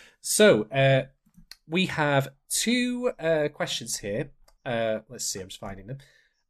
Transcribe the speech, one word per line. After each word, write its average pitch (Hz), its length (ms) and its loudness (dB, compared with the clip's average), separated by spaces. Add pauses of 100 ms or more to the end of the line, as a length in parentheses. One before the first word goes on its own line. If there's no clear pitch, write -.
(220)
So, 180 500 6
uh, 135 320 4 (680)
we 175 180 0
have 139 420 2 (200)
two, 247 720 -2
uh, 156 300 0
questions - 480 -8
here. 110 340 -6 (340)
Uh, 113 340 -2 (100)
let's 120 160 -10
see, - 160 -6
I'm 92 80 -14
just - 100 -18
finding 98 280 -12
them. 135 100 -10 (520)